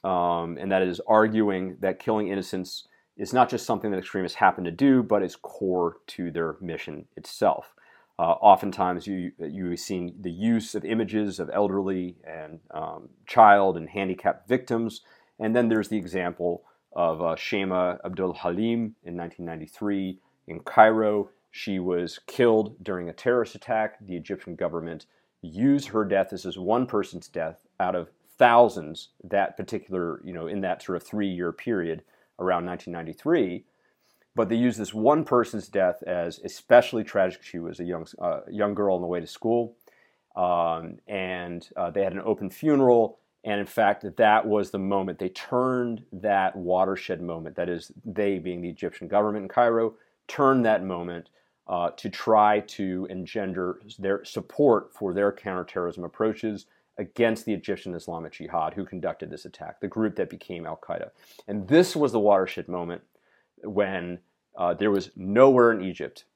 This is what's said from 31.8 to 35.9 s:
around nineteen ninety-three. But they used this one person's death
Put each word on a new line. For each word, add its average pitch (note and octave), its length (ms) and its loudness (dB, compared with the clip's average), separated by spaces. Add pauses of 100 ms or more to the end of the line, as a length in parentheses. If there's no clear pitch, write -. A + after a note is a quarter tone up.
around F2+ 260 0
nineteen F2 280 -10
ninety-three. F2+ 720 -2 (680)
But A2 160 0
they A#2 60 2
used A#2 220 2
this G#2 140 -6
one C#3 320 2
person's A2+ 420 0
death F2+ 360 0